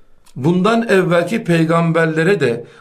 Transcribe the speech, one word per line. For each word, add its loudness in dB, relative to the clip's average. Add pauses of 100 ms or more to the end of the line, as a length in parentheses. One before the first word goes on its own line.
(360)
Bundan 0
evvelki 0
peygamberlere 0
de -2 (160)